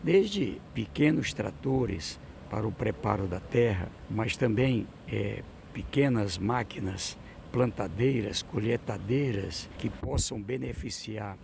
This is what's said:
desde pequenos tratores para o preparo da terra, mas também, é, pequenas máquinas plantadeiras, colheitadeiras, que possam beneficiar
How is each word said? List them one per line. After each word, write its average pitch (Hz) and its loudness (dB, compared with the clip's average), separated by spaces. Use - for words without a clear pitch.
desde 180 4
pequenos 151 2
tratores 104 0
para 110 0
o 104 0
preparo 104 0
da 87 -2
terra, 104 2
mas 113 0
também, 117 4
é, 104 -2
pequenas 113 2
máquinas 98 -2
plantadeiras, 110 2
colheitadeiras, 113 0
que 110 -2
possam 127 -2
beneficiar 107 -6